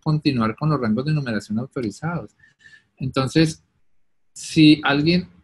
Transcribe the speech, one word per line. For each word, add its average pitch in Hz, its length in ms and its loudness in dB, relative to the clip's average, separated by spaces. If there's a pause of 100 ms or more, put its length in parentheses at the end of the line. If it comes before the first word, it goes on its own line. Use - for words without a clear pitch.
continuar 135 500 0
con 151 160 -4
los 139 120 0
rangos 117 240 -2
de 156 80 -2
numeración 113 460 -4
autorizados. 135 760 -8 (640)
Entonces, 135 680 -2 (680)
si 151 500 4
alguien 151 460 0 (140)